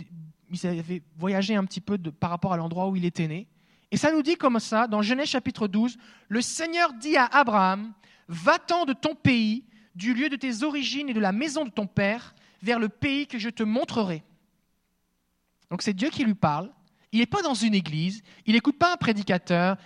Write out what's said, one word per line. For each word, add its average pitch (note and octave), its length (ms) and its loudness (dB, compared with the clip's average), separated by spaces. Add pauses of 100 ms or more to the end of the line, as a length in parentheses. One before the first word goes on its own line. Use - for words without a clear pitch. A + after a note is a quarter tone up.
(500)
ils F3+ 160 -6
avaient E3+ 360 -4 (140)
voyagé F#3+ 380 0
un G3 100 2
petit F#3 160 -8
peu G3+ 180 -2
de, E3 120 -8
par E3+ 200 -4
rapport F3+ 220 0
à F3 40 2
l'endroit E3+ 320 -2
où G3 80 -2
il F3+ 80 0
était E3+ 240 -2
né. E3+ 180 -8 (440)
Et G#3+ 60 0
ça D4 160 2
nous D#4 100 4
dit D#4+ 140 0
comme B3 220 2
ça, A3 300 0
dans G#3+ 120 0
Genèse B3+ 280 0
chapitre B3 400 -2
douze, « A3 280 0 (320)
Le A3 120 -2
Seigneur E4 520 0
dit C4+ 240 -2
à C4 80 6
Abraham, G#3+ 680 2 (360)
Va-t'en E4 560 2
de C4+ 80 0
ton D#4 220 -2
pays, A#3 500 2 (300)
du G3+ 180 -2
lieu C4 160 0
de C#4 80 -6
tes B3 260 -6
origines C#4+ 460 -2
et B3 60 -2
de A3 60 0
la F#3+ 120 2
maison C#4+ 320 -2
de A#3 60 -10
ton G3+ 160 -4
père, G#3 480 -4 (280)
vers A#3 160 0
le A3 120 -2
pays C#4 360 -2
que B3+ 120 -8
je G#3+ 100 -6
te A#3 140 -4
montrerai. » G#3+ 600 -2 (1500)
Donc F3+ 120 -6
c'est G#3 120 -2
Dieu A3+ 160 -2
qui C#4+ 140 -2
lui G#3+ 100 2
parle. E3 360 0 (420)
Il A3 80 2
n'est A#3 60 4
pas G4+ 140 -2
dans D4+ 140 0
une G#3+ 200 2
église, F3 480 -2 (220)
il G#3+ 80 2
n'écoute A#3+ 260 4
pas F4 140 4
un F4 40 -2
prédicateur, F#3+ 880 0